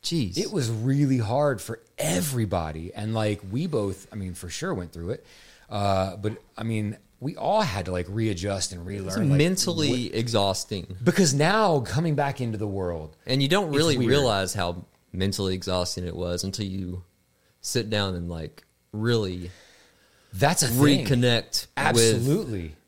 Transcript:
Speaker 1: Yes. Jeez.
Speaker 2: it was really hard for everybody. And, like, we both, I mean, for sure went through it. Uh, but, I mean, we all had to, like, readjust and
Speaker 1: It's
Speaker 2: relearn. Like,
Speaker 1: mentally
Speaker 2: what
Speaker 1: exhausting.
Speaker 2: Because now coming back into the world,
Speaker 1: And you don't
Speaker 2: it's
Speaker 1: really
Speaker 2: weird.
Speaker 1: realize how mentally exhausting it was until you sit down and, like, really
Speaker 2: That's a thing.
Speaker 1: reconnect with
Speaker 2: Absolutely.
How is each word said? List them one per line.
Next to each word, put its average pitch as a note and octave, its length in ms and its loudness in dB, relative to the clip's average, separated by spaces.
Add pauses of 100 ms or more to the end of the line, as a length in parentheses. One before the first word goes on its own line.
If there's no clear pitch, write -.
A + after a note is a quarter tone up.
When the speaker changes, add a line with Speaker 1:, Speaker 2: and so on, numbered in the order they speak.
Speaker 1:
Yes. A#2 320 -2
Jeez. - 20 -2
Speaker 2:
it G3 140 -4
was C3+ 180 -2
really C3+ 480 2
hard A#2+ 420 0
for - 200 -10 (180)
everybody. G2+ 960 -2
And, A2 220 -4
like, G#2+ 260 0 (100)
we C#3 140 -2
both, G#2 480 -2
I - 20 -14
mean, F#2 200 -6
for F2+ 120 -12
sure D#3+ 280 -6
went F2 180 -8
through E2+ 180 -8
it. - 140 -8 (460)
Uh, G2 460 0
but, G#2+ 160 -4 (220)
I A2 80 -10
mean, G#2+ 340 -2 (220)
we C#3+ 160 -6
all G3 280 0
had G2 220 -2
to, F2+ 60 -4
like, F2+ 160 -2
readjust G2 680 -2
and F2 80 -12
Speaker 1:
It's E2+ 60 -12
Speaker 2:
relearn. G2+ 420 -2
Like, C#3 100 6
Speaker 1:
mentally D#3 680 2
Speaker 2:
what - 100 -8
Speaker 1:
exhausting. G2 840 0
Speaker 2:
Because E3 300 4
now E3+ 460 4
coming D3 340 0
back C#3 280 -2
into A2 180 -4
the G#2+ 80 -2
world, F2 580 -4
Speaker 1:
And C3 160 0
you C#3 60 4
don't F3+ 220 2
Speaker 2:
it's C#3+ 80 0
Speaker 1:
really D3+ 200 4
Speaker 2:
weird. B2 140 2
Speaker 1:
realize A2 420 2
how F2 320 -4 (280)
mentally F#2+ 420 0
exhausting F2+ 500 -2
it E2+ 100 -6
was F2 280 -4
until G2 240 -4
you F#2 360 -8 (580)
sit A2 280 -4
down G2+ 240 0
and, F2 160 -6
like, E2 340 -10 (280)
really G#2+ 580 -2 (840)
Speaker 2:
That's C#3+ 300 2
a C3+ 40 2
thing. C3+ 380 6
Speaker 1:
reconnect A#2+ 640 2 (260)
with A2+ 220 8
Speaker 2:
Absolutely. A#2 600 0 (120)